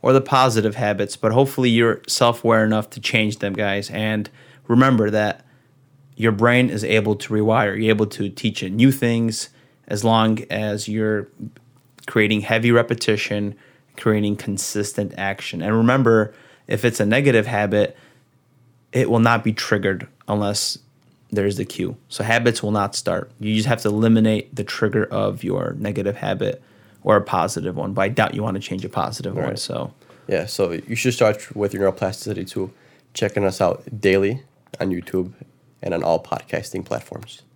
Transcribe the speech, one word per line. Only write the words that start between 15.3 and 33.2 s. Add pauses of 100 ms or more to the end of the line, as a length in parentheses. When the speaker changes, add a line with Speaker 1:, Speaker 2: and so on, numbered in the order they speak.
Speaker 1:
And
remember, (340)
if
it's
a
negative
habit, (960)
it
will
not
be
triggered (220)
unless (520)
there's
the
cue. (100)
So
habits
will
not
start.
You
just
have
to
eliminate
the
trigger
of
your
negative
habit (420)
or
a
positive
one.
But
I
doubt
you
wanna
change
a
positive
one,
Speaker 2:
Right.
Speaker 1:
so. (360)
Speaker 2:
Yeah,
so
you
should
start
with
your
neuroplasticity
too. (420)
Checking